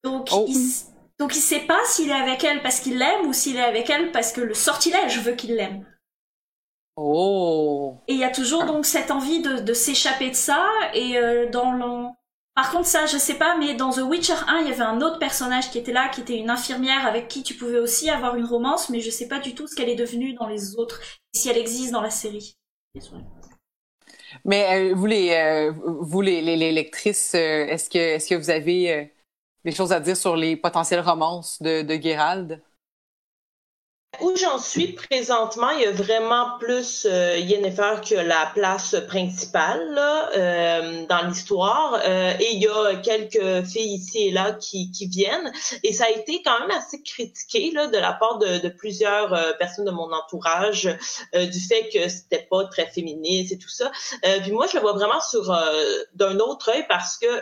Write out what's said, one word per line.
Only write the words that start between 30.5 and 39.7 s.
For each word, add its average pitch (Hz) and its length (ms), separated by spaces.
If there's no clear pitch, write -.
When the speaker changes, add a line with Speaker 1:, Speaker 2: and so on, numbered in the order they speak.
Speaker 2:
potentielles 170 460
romances 165 600
de, 160 220
de 156 180
Geralt ? 160 580
Speaker 3:
Où 370 160
j'en 349 220
suis 330 340
présentement, 233 800
il 302 140
y - 20
a 202 60
vraiment 226 680
plus, 240 500
euh, 175 280
Yennefer 202 720
que 214 80
la 165 380
place 196 400
principale, 185 840